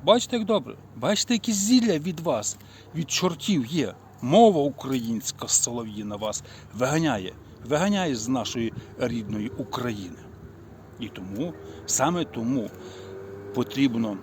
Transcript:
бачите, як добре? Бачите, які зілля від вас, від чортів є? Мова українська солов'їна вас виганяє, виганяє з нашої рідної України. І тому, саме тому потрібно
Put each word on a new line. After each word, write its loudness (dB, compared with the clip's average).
бачите, 6
як -2
добре? 0
Бачите, 2
які 0
зілля 6
від -4
вас, 0
від -4
чортів 2
є? 0
Мова 8
українська -2
солов'їна -2
вас -4
виганяє, 2
виганяє 2
з -6
нашої -2
рідної -2
України. -6
І -8
тому, -8
саме 2
тому -2
потрібно 2